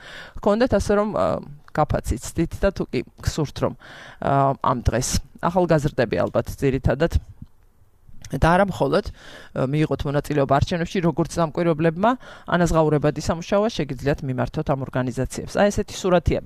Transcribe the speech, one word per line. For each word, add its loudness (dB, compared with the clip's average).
ჰქონდეთ, 2
ასე 2
რომ, 2
ა, 0
გაფაციცდით -2
და 0
თუ -6
კი -2
გსურთ, -4
რომ, -2
ა, 2
ამ 0
დღეს 0
ახალგაზრდები 2
ალბათ 0
ძირითადად 0
და 0
არა 6
მხოლოდ, 0
ა, -8
მიიღოთ 0
მონაწილეობა 0
არჩევნებში, 0
როგორც 0
დამკვირვებლებმა, 2
ანაზღაურებადი 2
სამუშაოა, 0
შეგიძლიათ -2
მიმართოთ -4
ამ 0
ორგანიზაციებს. -4
აი, 4
ესეთი -2
სურათია. 2